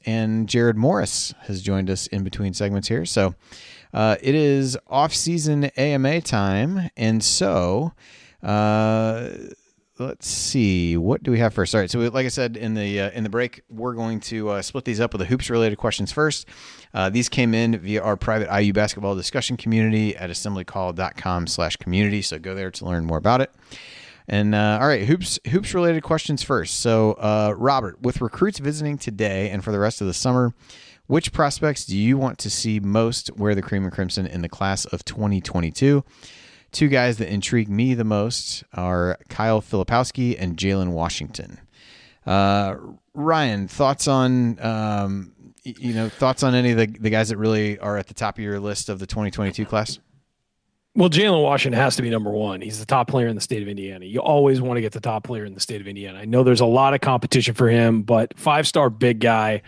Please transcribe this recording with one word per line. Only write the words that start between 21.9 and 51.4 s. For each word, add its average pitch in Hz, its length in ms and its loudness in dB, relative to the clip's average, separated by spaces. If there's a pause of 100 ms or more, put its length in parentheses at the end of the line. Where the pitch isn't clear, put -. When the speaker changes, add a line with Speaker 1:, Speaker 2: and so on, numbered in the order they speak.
Speaker 1:
so 80 180 -8
go 95 140 -10
there 95 180 -8
to - 120 -14
learn 87 220 -4
more 80 120 -2
about 110 220 4
it. 135 120 -2 (800)
And, 104 240 2
uh, 107 280 2
all 143 80 4
right, 107 160 0
hoops, 165 340 0 (100)
hoops-related 170 540 0
questions 156 400 -2
first. 101 380 -2
So, 110 320 4
uh, 107 420 0
Robert, 117 460 0
with 123 180 0
recruits 185 400 -2
visiting 147 380 -4
today 101 520 -2
and 95 140 -4
for 113 80 -4
the 101 80 0
rest 104 220 0
of 98 60 -2
the 90 60 -2
summer, 123 400 2 (520)
which - 260 0
prospects 147 540 0
do - 120 -4
you 131 200 4
want 131 220 -2
to 107 100 -8
see 107 320 -2
most 110 560 0
wear 104 180 2
the 98 60 0
cream 98 240 -2
and 90 80 -6
crimson 92 340 -4
in 87 140 -6
the 85 80 -6
class 98 340 -4
of - 220 -8
twenty 101 340 -2
twenty-two? 110 640 0 (720)
Two 151 160 4
guys 123 300 2
that 98 120 -4
intrigue 104 380 0
me 117 240 2
the 117 100 0
most 107 720 -2
are 90 440 0 (120)
Kyle 110 320 2
Filipowski 120 760 0
and 87 200 -4
Jalen 95 320 0
Washington. 82 720 -6 (640)
Uh, 98 500 2 (380)
Ryan, 139 560 0
thoughts 139 400 0
on, 127 520 4
um, 104 720 -2 (340)
y-, 123 140 -10
you 120 140 -4
know, 110 160 -2
thoughts 131 340 0
on 131 100 4
any 123 180 4
of 113 60 2
the, 113 100 4
the 107 220 -4
guys 110 200 2
that 107 80 -4
really 107 420 0
are 104 180 -4
at 95 100 -6
the - 60 -20
top 107 240 -4
of 110 60 -8
your 101 160 -4
list 101 300 -6
of 95 100 -6
the 95 80 -10
twenty 104 240 -4
twenty-two 101 340 -4
class? 110 340 -2 (920)
Speaker 2:
Well, 180 180 6
Jalen 175 320 4